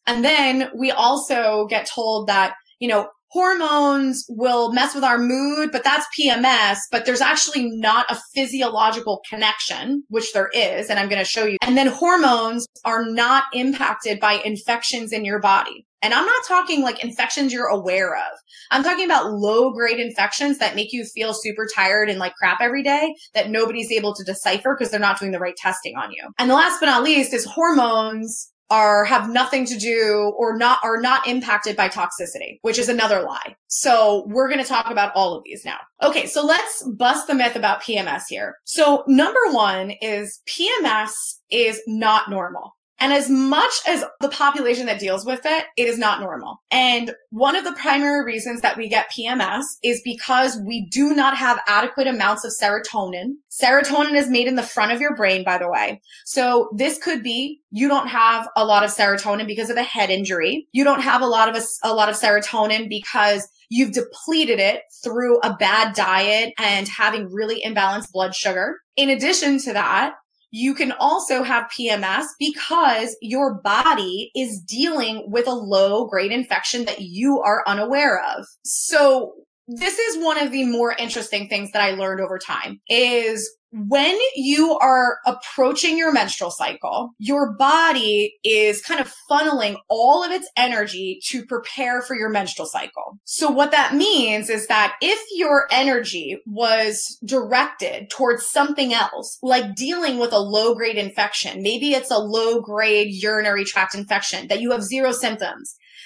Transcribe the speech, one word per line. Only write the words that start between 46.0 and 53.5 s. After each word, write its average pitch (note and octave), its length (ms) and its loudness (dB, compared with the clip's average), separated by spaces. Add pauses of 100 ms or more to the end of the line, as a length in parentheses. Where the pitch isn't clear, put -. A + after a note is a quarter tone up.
normal. E3 500 -10
And A#3+ 420 2 (180)
one C4+ 260 2
of F#4+ 80 -4
the F4 80 -6
primary C#4+ 520 0
reasons A#3 360 -6
that - 160 0
we A3+ 120 -8
get G#3+ 220 0
P A3+ 160 -8
M B3 140 -2
S G3+ 240 -2 (180)
is - 220 0
because B3 600 0
we G#3 260 -6
do C#4+ 220 2
not C4+ 240 2
have B3 300 2
adequate A#3 400 2
amounts G#3 380 0
of A3 80 -8
serotonin. G#3 800 -2 (180)